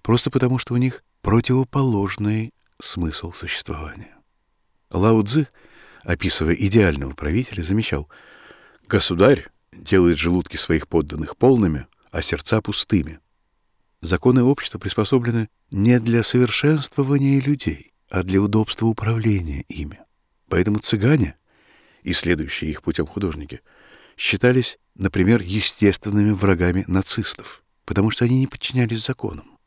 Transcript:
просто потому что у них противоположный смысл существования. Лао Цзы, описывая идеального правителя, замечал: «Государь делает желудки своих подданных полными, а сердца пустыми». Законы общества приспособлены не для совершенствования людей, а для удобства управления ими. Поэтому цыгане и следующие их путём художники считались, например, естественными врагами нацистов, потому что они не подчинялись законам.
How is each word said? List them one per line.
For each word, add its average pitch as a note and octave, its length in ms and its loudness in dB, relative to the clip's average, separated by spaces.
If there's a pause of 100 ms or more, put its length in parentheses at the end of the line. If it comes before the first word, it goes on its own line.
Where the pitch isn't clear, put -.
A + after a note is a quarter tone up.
просто A#2+ 300 0
потому B2+ 260 0
что - 160 -6
у A#2+ 40 0
них B2+ 260 -2 (180)
противоположный A2 1300 0 (280)
смысл E2 520 -6
существования. - 840 -10 (720)
Лао A2 320 4
Цзы, B2 260 0 (560)
описывая D#2+ 520 0
идеального F2 580 2
правителя, F2+ 480 -4
замечал: F2 480 -2 (760)
«Государь G2 600 2 (260)
делает F2 440 4
желудки E2+ 380 -2
своих - 320 -2
подданных D2+ 480 -2
полными, G2+ 500 4 (240)
а - 120 -6
сердца F#2 400 -2
пустыми». D#2+ 580 -2 (840)
Законы A#2+ 420 2
общества B2+ 360 -2
приспособлены A#2 720 -2 (220)
не A#2 280 4
для A#2 240 0
совершенствования C#3 1160 0
людей, C3 520 -4 (160)
а F#2 140 -2
для F#2+ 180 2
удобства G#2+ 440 0
управления G#2+ 760 -2
ими. D2 360 -12 (480)
Поэтому G#2 320 0
цыгане A2 560 0 (680)
и E2+ 100 -4
следующие D#2 580 -2
их - 120 -10
путём D#2+ 240 -4
художники D#2 540 -8 (540)
считались, B2 640 0 (160)
например, F#2+ 460 2
естественными G2+ 880 0
врагами F2+ 560 2
нацистов, - 760 -4 (220)
потому G#2 260 0
что - 120 -2
они B2 160 2
не C3+ 80 2
подчинялись A#2 560 -4
законам. - 640 -10